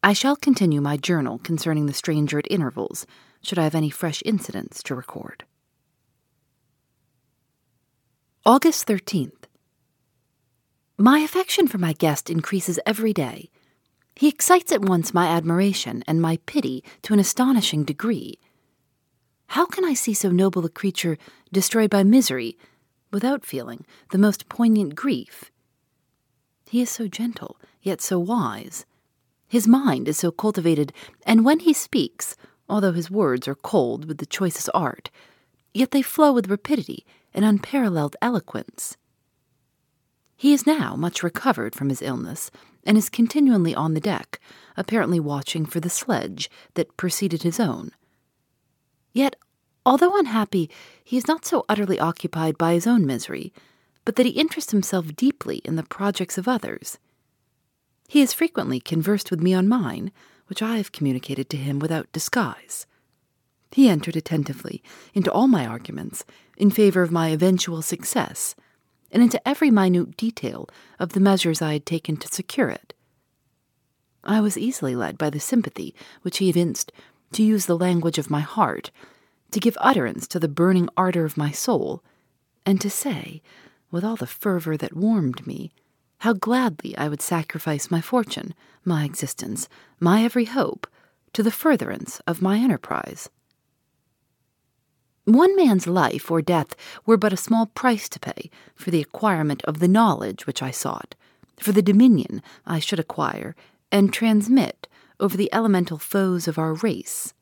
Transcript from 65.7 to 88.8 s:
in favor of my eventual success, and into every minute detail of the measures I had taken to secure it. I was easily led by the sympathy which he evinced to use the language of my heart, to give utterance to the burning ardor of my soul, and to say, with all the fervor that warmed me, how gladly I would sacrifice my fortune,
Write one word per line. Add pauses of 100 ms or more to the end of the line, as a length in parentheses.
in
favor
of
my
eventual
success, (560)
and
into
every
minute
detail (300)
of
the
measures
I
had
taken
to
secure
it. (1300)
I
was
easily
led
by
the
sympathy (300)
which
he
evinced (420)
to
use
the
language
of
my
heart, (640)
to
give
utterance
to
the
burning
ardor
of
my
soul, (640)
and
to
say, (480)
with
all
the
fervor
that
warmed
me, (480)
how
gladly
I
would
sacrifice
my
fortune, (280)